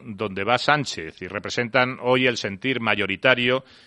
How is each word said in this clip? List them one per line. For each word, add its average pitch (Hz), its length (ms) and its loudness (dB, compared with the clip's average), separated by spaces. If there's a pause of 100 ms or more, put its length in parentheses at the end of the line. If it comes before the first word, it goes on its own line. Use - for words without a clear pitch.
donde 98 380 -6
va 120 160 2
Sánchez 127 640 -2
y 87 40 -8
representan 120 720 0
hoy 127 280 2
el 117 100 0
sentir 117 420 -4
mayoritario 113 840 2 (220)